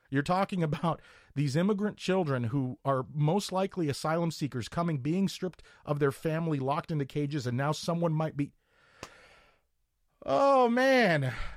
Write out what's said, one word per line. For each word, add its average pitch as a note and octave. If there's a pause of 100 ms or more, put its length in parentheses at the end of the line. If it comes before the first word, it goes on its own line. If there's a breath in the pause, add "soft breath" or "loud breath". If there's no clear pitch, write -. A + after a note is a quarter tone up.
You're C3+
talking F#3
about D#3+ (360 loud breath)
these C#3
immigrant G3
children D3+
who B2+
are C3
most D#3
likely F#3
asylum E3
seekers B2+
coming, E3+
being E3+
stripped - (220 loud breath)
of D3
their C#3
family, D#3+
locked C#3
into D3
cages, C#3+
and A#2+
now C#3
someone E3+
might D#3
be, C#3+ (1800 loud breath)
oh, C4+
man, A#3 (240 loud breath)